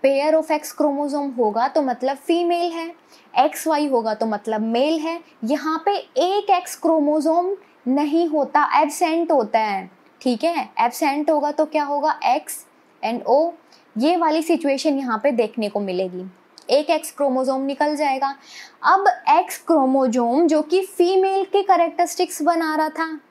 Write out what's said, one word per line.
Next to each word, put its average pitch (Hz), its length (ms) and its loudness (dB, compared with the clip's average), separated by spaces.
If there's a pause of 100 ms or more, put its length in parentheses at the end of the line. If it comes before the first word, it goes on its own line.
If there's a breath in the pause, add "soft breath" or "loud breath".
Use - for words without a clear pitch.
Pair 277 280 2
of 320 200 0
X 302 240 -4
chromosome 285 600 -2
होगा 226 300 0
तो 294 140 0
मतलब 262 340 -2
female 339 560 0
है, 330 140 -8 (480 soft breath)
एक्स 302 320 0
वाई 302 220 0
होगा 226 260 0
तो 226 120 -4
मतलब 214 360 -4
male 254 360 0
है। 330 200 -6 (260 soft breath)
यहाँ 302 420 -2
पे 403 100 0 (220)
एक 392 320 0
X 359 260 0
chromosome 320 720 0 (380 soft breath)
नहीं 294 400 0
होता, 294 400 0 (140)
absent 330 500 0
होता 233 260 2
है, 196 320 -4 (300)
ठीक 240 240 -2
है। 330 240 -2 (120)
Absent 294 500 0
होगा 294 220 2
तो 302 140 0
क्या 302 180 -2
होगा, 285 340 -2 (120)
X 302 300 -4 (420)
and 226 280 -6
O, 311 200 4 (460 soft breath)
ये 302 200 2
वाली 320 260 0
situation 302 560 0
यहाँ 240 240 -2
पे 285 100 2
देखने 214 360 -2
को 208 120 -4
मिलेगी, 185 440 -4 (460)
एक 294 200 2
एक्स 311 220 0
chromosome 262 500 -2
निकल 285 340 -2
जाएगा। 277 380 -2 (500 loud breath)
अब 392 300 4 (160)
X 349 280 2
chromosome 262 880 2
जो 311 160 4
कि 359 260 0
female 381 560 2
के 392 180 0
characteristics 349 800 0
बना 330 340 0
रहा 311 140 0
था 320 280 -6 (120)